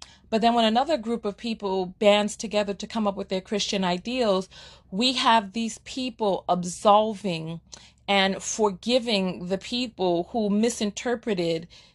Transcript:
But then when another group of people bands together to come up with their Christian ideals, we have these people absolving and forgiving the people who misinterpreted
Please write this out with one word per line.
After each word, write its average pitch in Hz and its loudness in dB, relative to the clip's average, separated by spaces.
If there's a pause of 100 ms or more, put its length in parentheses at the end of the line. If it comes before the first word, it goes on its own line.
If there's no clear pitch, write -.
(320)
But 226 2
then 233 4
when 233 4
another 262 2
group 233 -4
of 196 -6
people 196 -4 (100)
bands 208 4
together 202 -2
to 208 -12
come 214 -2
up 196 -2
with 196 -8
their 190 -2
Christian 196 -2
ideals, 190 0 (440)
we 247 2
have 226 4
these 226 -4
people 226 -4
absolving 180 2 (460)
and 196 2
forgiving 202 0
the 190 -2
people 185 -2
who 214 -2
misinterpreted 208 -2 (280)